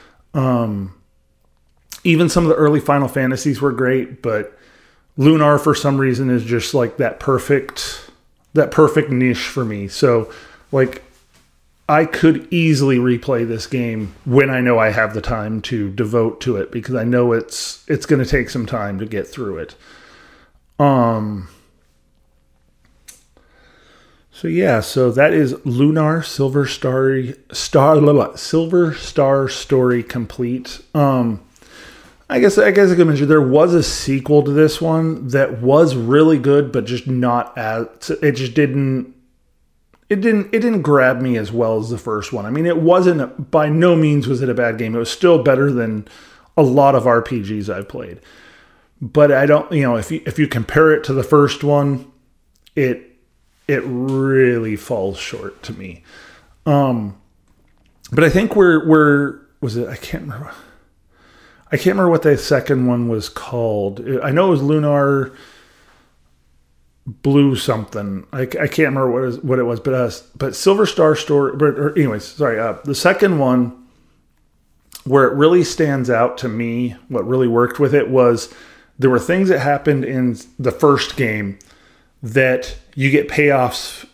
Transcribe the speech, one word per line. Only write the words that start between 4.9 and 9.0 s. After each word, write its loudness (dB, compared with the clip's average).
Lunar 4
for 0
some -2
reason 0
is 0
just, -4
like, -2
that -2
perfect, -4
that 2
perfect 2